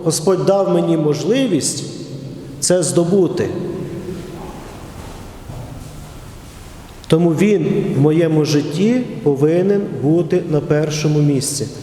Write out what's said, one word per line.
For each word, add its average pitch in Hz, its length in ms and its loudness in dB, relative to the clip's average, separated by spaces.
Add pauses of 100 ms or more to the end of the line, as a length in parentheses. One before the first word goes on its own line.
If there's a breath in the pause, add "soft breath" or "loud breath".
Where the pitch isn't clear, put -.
Господь 170 420 2
дав 190 280 4
мені 170 240 4
можливість 160 840 2 (760)
це 180 240 2
здобути. 165 680 2 (3500)
Тому 170 220 4
Він 190 560 2 (120)
в - 40 0
моєму 156 440 4
житті 170 560 2 (220)
повинен 165 580 2 (220)
бути 170 460 2
на 151 100 2
першому 151 600 0
місці. 135 480 0 (160)